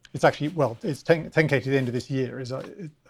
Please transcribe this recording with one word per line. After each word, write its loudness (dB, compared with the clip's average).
it's 0
actually, 4
well, -2
it's -4
ten, 2
ten 2
K 2
to -4
the 4
end 0
of -2
this -6
year -4
is -10
our, -6
it, -14